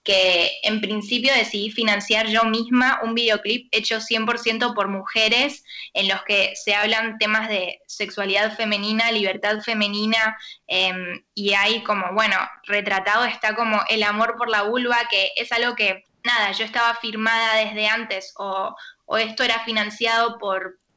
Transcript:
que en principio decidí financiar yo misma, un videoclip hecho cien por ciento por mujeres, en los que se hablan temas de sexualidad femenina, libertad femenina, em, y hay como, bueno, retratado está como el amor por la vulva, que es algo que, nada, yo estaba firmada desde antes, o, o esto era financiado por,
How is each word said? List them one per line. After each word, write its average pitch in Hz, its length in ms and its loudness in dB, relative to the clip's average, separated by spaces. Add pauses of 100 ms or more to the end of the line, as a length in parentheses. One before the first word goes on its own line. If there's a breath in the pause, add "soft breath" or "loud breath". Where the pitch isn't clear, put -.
que 185 480 4 (120)
en 214 180 0
principio 214 520 0
decidí 220 380 0
financiar 220 560 0
yo 226 160 4
misma, 240 600 2
un 226 120 -2
videoclip 226 560 0
hecho 220 300 0
cien 220 240 -2
por 233 120 0
ciento 226 360 0
por 196 160 0
mujeres, 220 760 0 (300 loud breath)
en 196 160 0
los 190 140 -2
que 196 340 2
se 208 180 0
hablan 220 420 0
temas 220 300 0
de 190 400 -4
sexualidad 202 720 -2
femenina, 214 560 0
libertad 208 480 0
femenina, 220 760 0 (300 loud breath)
em, 185 560 -2 (100)
y 202 200 0
hay 214 300 2
como, 190 300 -2
bueno, 208 220 2 (300)
retratado 202 580 2
está 220 320 -2
como 214 320 2
el 220 160 2
amor 214 340 2
por 233 120 -2
la 208 140 2
vulva, 240 340 2 (120)
que 196 280 2
es 233 160 -4
algo 233 200 0
que, 202 300 -2 (220)
nada, 226 260 2
yo 220 140 -2
estaba 233 300 0
firmada 220 600 0
desde 214 320 0
antes, 214 480 -4
o, 190 400 -4 (300 loud breath)
o - 120 -2
esto 220 260 -2
era 226 200 2
financiado 226 760 0
por, 190 420 -4 (180)